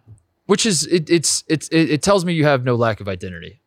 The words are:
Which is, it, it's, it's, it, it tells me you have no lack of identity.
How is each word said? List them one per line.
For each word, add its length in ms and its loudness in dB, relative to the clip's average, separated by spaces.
Which 200 2
is, 220 0
it, 200 0
it's, 400 0
it's, 200 -2
it, 200 2
it 140 0
tells 240 2
me 80 -2
you 100 2
have 200 2
no 100 2
lack 260 0
of 80 -8
identity. 580 -12